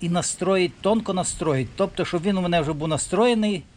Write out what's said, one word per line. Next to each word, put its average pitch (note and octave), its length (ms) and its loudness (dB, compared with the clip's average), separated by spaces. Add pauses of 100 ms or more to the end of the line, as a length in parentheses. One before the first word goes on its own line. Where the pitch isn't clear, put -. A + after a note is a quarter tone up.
і E3+ 80 -2
настроїти, F3+ 720 0
тонко G3 320 0
настроїти. D#3 600 -2
Тобто, F3+ 300 -2
щоб F3 160 -2
він G3 160 0
у F#3 40 0
мене E3+ 200 2
вже D3+ 120 -2
був D3+ 140 -4
настроєний, G#3 760 2 (140)